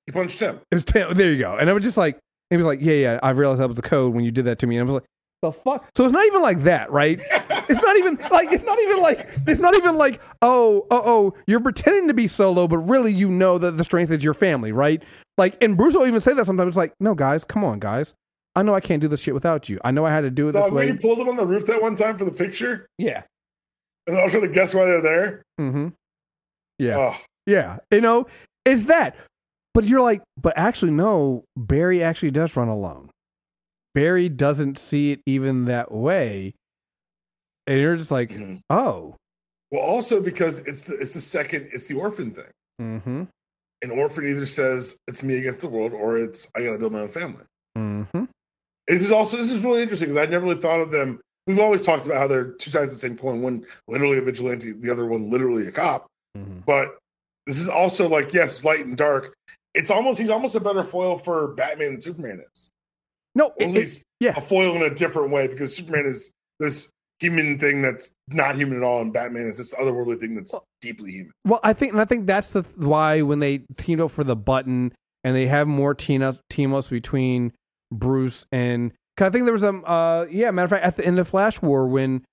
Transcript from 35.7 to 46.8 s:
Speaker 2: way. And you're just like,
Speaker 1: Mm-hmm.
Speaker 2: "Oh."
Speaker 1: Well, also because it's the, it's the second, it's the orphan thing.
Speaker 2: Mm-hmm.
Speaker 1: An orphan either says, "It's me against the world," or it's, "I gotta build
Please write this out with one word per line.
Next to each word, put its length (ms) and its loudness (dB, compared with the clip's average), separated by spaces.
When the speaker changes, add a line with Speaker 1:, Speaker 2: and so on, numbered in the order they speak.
Speaker 2:
way. 600 -2
And 120 2
you're 180 2
just 140 -6
like, 180 -2
Speaker 1:
Mm-hmm. 260 -14
Speaker 2:
"Oh." 460 -2
Speaker 1:
Well, 100 -4
also 400 0
because 380 -4
it's 240 -14
the, 160 -12
it's 140 -10
the 80 -12
second, 520 -8
it's 140 -14
the 80 -8
orphan 360 -6
thing. 200 -20
Speaker 2:
Mm-hmm. 420 -8
Speaker 1:
An 100 -10
orphan 360 -4
either 180 -4
says, 520 -4
"It's 160 -12
me 140 -2
against 240 -6
the 80 -10
world," 240 -4
or 240 -2
it's, 380 -6
"I 80 -4
gotta 140 -4
build 160 -4